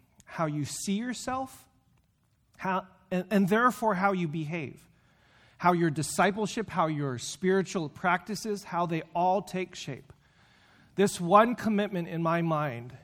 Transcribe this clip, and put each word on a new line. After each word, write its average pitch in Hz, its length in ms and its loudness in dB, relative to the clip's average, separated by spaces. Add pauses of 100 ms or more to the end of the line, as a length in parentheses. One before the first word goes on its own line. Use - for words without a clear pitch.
(240)
how - 220 -4
you 151 180 -2
see - 300 -4
yourself, 254 720 -6 (880)
how, 190 300 -4 (240)
and, 180 200 0
and 202 180 4
therefore 226 460 4
how 196 180 2
you 180 140 0
behave, 151 580 -6 (760)
how 180 140 4
your 170 180 4
discipleship, 196 800 0
how 170 160 0
your 143 320 -2
spiritual 185 720 0
practices, 190 760 -2
how 175 220 -2
they 160 160 -2 (120)
all 185 280 2
take 185 320 -8
shape. - 380 -14 (840)
This 196 260 2
one 208 360 6
commitment 202 520 -2
in 165 140 -4
my 170 200 2
mind 147 500 -2 (120)